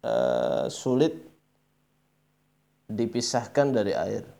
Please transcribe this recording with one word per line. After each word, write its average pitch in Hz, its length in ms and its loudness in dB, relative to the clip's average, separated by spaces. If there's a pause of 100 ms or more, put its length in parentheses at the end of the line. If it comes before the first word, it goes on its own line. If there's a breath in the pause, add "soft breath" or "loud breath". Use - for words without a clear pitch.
eh, 62 640 2
sulit 131 560 0 (1600)
dipisahkan 120 880 0
dari 101 240 0
air. 95 320 -4 (120)